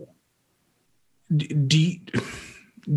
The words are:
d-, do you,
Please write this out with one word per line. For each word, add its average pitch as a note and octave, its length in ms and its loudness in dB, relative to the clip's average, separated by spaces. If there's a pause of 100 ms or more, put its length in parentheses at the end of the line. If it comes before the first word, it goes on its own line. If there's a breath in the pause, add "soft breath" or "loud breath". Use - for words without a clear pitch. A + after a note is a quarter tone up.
(1300)
d-, D3 120 4
do D3 340 2
you, F3 200 0 (960 loud breath)